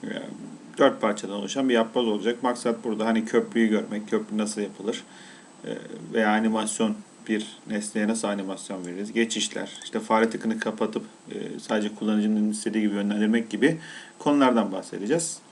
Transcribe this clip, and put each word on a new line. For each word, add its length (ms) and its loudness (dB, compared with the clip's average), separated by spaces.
Yani 220 -8
dört 240 4
parçadan 340 -2
oluşan 340 -2
bir 40 6
yapboz 340 4
olacak. 360 0
Maksat 400 0
burada 220 -2
hani 200 2
köprüyü 440 4
görmek, 400 0
köprü 280 0
nasıl 240 -2
yapılır, 420 -4
e, 120 -6
veya 180 4
animasyon, 640 2
bir 300 -2
nesneye 400 -2
nasıl 200 0
animasyon 580 -6
veririz, 280 -8
geçişler, 680 0
işte 160 -4
fare 300 4
tıkını 300 -2
kapatıp, 440 -2
e, 280 -8
sadece 360 -2
kullanıcının 560 2
istediği 300 -2
gibi 140 2
yönlendirmek 540 2
gibi 300 2
konulardan 520 4
bahsedeceğiz. 680 -2